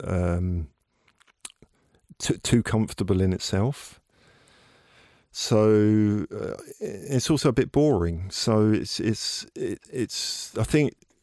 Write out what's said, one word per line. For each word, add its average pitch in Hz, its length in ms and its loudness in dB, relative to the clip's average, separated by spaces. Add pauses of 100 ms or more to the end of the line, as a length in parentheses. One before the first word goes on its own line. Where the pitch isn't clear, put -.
um, 87 640 -2 (1500)
t-, - 220 -2
too - 240 2
comfortable 104 580 0
in 92 100 2
itself. - 720 -4 (1300)
So, 107 1000 4
uh, - 240 -8 (240)
it's - 500 -4
also 151 200 2
a 120 40 2
bit 120 180 0
boring. 95 600 0
So 107 400 2
it's, - 280 -2
it's, - 540 -4
it, - 260 -8 (120)
it's, - 640 -8
I 110 60 0
think 151 320 2 (280)